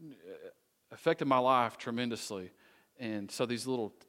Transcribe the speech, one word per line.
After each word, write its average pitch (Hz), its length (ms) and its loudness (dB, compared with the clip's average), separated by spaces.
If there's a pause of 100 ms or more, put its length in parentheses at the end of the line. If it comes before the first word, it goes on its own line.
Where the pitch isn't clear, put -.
(920)
affected 165 360 0
my 135 120 6
life 123 400 4
tremendously. 113 720 -4 (480)
And 107 320 -6
so 127 160 0
these 113 200 -4
little, 120 280 -2 (140)